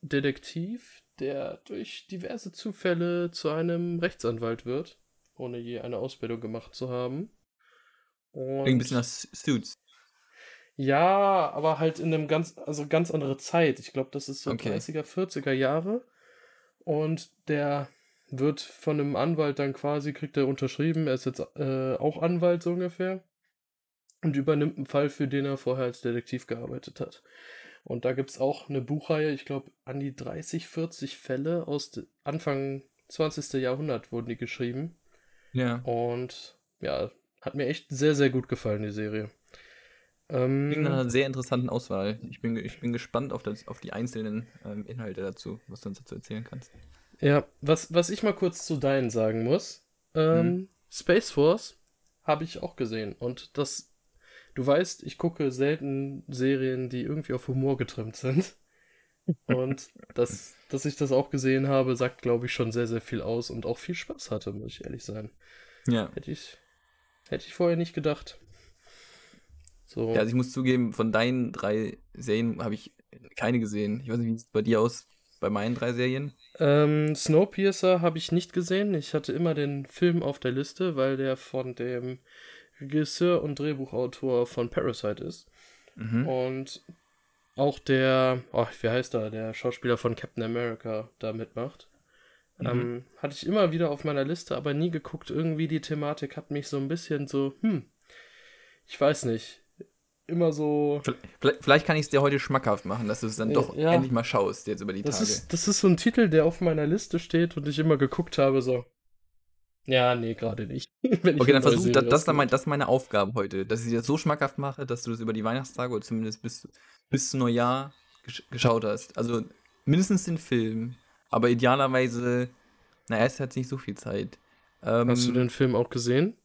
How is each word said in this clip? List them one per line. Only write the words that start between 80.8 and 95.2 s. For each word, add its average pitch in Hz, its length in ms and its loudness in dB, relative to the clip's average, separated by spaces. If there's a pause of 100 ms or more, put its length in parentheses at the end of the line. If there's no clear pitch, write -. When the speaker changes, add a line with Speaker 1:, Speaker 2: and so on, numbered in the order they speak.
Speaker 1:
weil 135 200 2
der 135 200 0
von 127 400 -6
dem 123 420 -4 (640)
Regisseur 151 640 0
und 147 160 -4
Drehbuchautor 131 880 0
von 120 240 -4
Parasite - 520 -2
ist. - 260 -12 (460)
Speaker 2:
Mhm. 113 320 0
Speaker 1:
Und 131 560 -4 (720)
auch 139 240 0
der, 131 640 4 (100)
oh, 120 140 2 (140)
wie 113 80 0
heißt 123 260 0
er, 107 160 -2
der 110 240 -6
Schauspieler 120 420 0
von 117 200 0
Captain - 260 -8
America 113 680 -4 (100)
da 110 120 -4
mitmacht. 117 560 -8 (720)
Speaker 2:
Mhm. 123 100 -2
Speaker 1:
Ähm, 120 360 -2 (140)
hatte 143 160 -6
ich - 120 -8
immer 185 240 4
wieder 165 220 2
auf 143 100 -8
meiner 143 220 0
Liste, 160 320 -4
aber 147 180 -2
nie 165 160 0
geguckt. - 400 -8